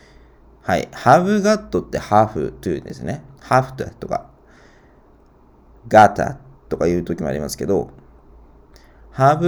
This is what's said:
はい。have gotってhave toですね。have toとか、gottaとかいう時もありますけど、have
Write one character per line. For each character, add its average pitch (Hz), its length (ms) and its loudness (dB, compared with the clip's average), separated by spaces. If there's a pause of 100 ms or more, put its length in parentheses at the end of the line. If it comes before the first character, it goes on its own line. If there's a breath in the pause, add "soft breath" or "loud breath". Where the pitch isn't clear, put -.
(640 soft breath)
は 92 140 -2
い。 - 160 -6
have 180 500 2
got 208 380 -2
っ - 100 -12
て - 80 -6
have 104 600 0
to 80 220 -6
で - 120 -16
す 64 80 -16
ね。 87 200 -10 (200)
have 131 340 -2
to - 180 -10
と - 140 -14
か、 - 180 -6 (1600 soft breath)
gotta 104 480 6 (320)
と 80 80 -6
か 80 100 0
い 87 80 2
う 87 100 -2
時 87 180 -6
も 76 60 -4
あ 67 40 -4
り 73 80 -6
ま 73 80 -8
す - 80 -10
け 69 100 -8
ど、 90 240 -2 (1200 soft breath)
have 139 360 4